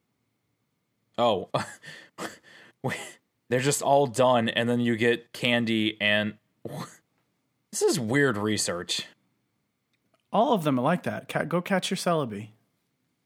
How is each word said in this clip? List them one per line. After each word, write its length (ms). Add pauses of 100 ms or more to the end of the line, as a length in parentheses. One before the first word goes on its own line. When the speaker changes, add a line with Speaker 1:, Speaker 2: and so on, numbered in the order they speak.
(1160)
Speaker 1:
Oh. 320 (680)
<laughs> 680
Wait. 140 (520)
They're 100
just 220
all 260
done, 420
and 200
then 100
you 160
get 380
candy 680
and 340 (280)
<laughs> 60 (1000)
this 100
is 180
weird 380
research. 680 (1300)
Speaker 2:
All 220
of 100
them 160
are 40
like 200
that. 260
Ca-, 160
go 160
catch 300
your 60
Celebi. 520 (760)